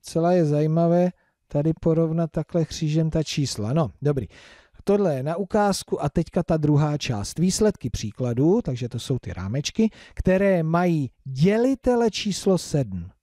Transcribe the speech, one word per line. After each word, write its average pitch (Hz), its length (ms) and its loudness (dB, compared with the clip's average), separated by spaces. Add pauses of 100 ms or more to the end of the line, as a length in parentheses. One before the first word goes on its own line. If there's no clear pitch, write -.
Celá 170 300 0
je 180 120 4
zajímavé 165 640 2 (380)
tady 147 320 0
porovnat 165 500 2
takhle 165 340 -2
křížem 160 460 -2
ta 156 120 0
čísla. 123 500 -4
No, 143 180 0 (120)
dobrý. 135 240 -2 (580)
Tohle 196 300 2
je 131 80 -4
na 156 140 -4
ukázku 202 640 -2
a 147 60 -2
teďka - 340 -2
ta 165 140 0
druhá 147 420 2
část. 104 400 -6
Výsledky 190 520 0
příkladů, 127 720 0
takže 123 260 -6
to 120 100 -8
jsou 123 200 -4
ty - 140 -10
rámečky, 120 580 -2 (240)
které 190 480 2
mají 165 480 0 (140)
dělitele 226 840 2
číslo 190 480 -2
sedm. 95 520 -4 (120)